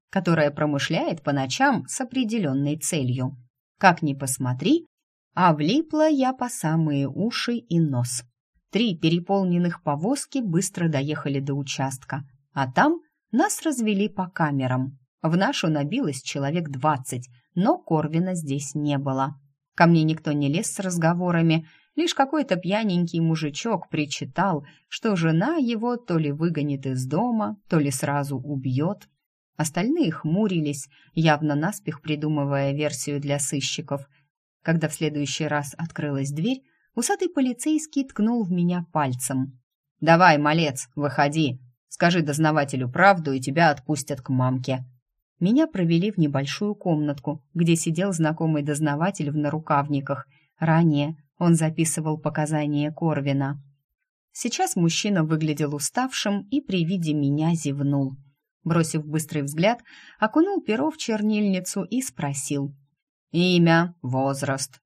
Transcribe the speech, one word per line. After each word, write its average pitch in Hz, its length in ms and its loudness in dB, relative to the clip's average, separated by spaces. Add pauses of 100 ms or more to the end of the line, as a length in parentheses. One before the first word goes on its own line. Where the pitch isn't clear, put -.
(100)
которая 160 400 2
промышляет 156 720 -2
по 147 100 -2
ночам 135 560 0
с - 120 -8
определённой 208 760 -2
целью. 131 600 -2 (420)
Как 175 240 6
ни 143 120 0
посмотри, 135 720 -2 (480)
а 175 180 6
влипла 294 560 2
я 262 240 2
по 254 160 -6
самые 156 600 0
уши 226 480 -2
и 175 240 0
нос. 127 420 0 (480)
Три 202 260 0
переполненных 175 880 0
повозки 180 560 -2
быстро 170 500 0
доехали 143 520 -2
до 139 140 -4
участка, 139 680 -6 (300)
а 135 180 -4
там 302 300 4 (320)
нас 359 300 0
развели 214 460 0
по 185 200 -6
камерам. 131 680 -2 (240)
В 160 140 2
нашу 196 320 0
набилось 151 540 -2
человек 151 460 -4
двадцать, 135 600 -2 (280)
но 240 220 2
Корвина 165 560 0
здесь 143 400 -4
не 147 240 0
было. 135 360 -2 (400)
Ко 170 120 4
мне 165 180 6
никто 156 280 -2
не 147 160 0
лез 170 240 -2
с - 60 -12
разговорами, 170 880 2 (300)
лишь 330 180 0
какой-то 269 420 0
пьяненький 175 640 0
мужичок 160 680 -2
причитал, 147 760 -2 (240)
что 214 280 -2
жена 165 400 2
его 240 400 -2
то 202 220 -2
ли 151 120 0
выгонит 147 560 -2
из 131 200 -4
дома, 214 500 -2 (120)
то 170 120 2
ли 147 100 0
сразу 143 460 -2
убьёт. 139 720 -4 (480)
Остальные 202 560 0
хмурились, 160 760 -2 (240)
явно 156 420 2
наспех 160 480 -4
придумывая 143 720 -2
версию 147 480 -4
для 143 180 -2
сыщиков. - 680 -6 (560)
Когда 160 260 0
в 156 60 -12
следующий 147 520 -4
раз 147 320 -4
открылась 143 540 -4
дверь, 202 300 -4 (320)
усатый 381 340 -2
полицейский 285 760 -2
ткнул 226 400 0
в 170 60 -2
меня 175 420 0
пальцем. 131 680 -2 (400)
«Давай, 165 380 8
малец, 147 580 0
выходи. 147 640 0 (280)
Скажи 175 340 2
дознавателю 143 680 2
правду, 175 420 4
и 135 80 -2
тебя 156 300 4
отпустят 147 500 -4
к - 80 -18
мамке». 127 560 0 (560)
Меня 240 260 4
провели 175 440 2
в 208 60 -6
небольшую 143 580 0
комнатку, 151 720 -2 (100)
где 170 220 4
сидел 170 360 -2
знакомый 160 500 0
дознаватель 147 680 -2
в 147 60 -2
нарукавниках. 147 920 -2 (320)
Ранее 160 580 4 (220)
он 170 160 6
записывал 160 640 0
показания 151 760 -2
Корвина. 143 680 -2 (720)
Сейчас - 440 -2
мужчина 170 480 2
выглядел 151 500 0
уставшим 202 760 -4
и 269 100 0
при 185 240 -2
виде 170 280 0
меня 151 420 2
зевнул. 139 640 -2 (460)
Бросив 160 420 0
быстрый 151 380 -4
взгляд, 170 380 0 (380)
окунул 320 440 2
перо 254 280 -2
в 311 60 -8
чернильницу 208 880 -2
и 214 180 -4
спросил: 139 720 -4 (580)
«Имя, 175 680 4
возраст, 135 840 -2